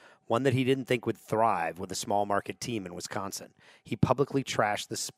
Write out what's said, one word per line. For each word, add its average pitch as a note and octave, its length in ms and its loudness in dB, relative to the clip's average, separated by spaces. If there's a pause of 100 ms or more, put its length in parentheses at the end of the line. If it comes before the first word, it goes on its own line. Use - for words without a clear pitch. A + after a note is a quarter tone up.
(280)
one A#2 160 2
that C3+ 100 4
he C3 100 4
didn't C3 220 2
think B2 200 0
would A2+ 120 -2
thrive F#2+ 600 2
with F#2+ 140 -6
a F#2 40 -6
small-market G2+ 680 0
team A2+ 240 -4
in F2 80 -10
Wisconsin. G2 560 -8 (340)
He - 140 -6
publicly C3 460 2
trashed G#2 440 0
the A2+ 60 -10
S-, - 240 -6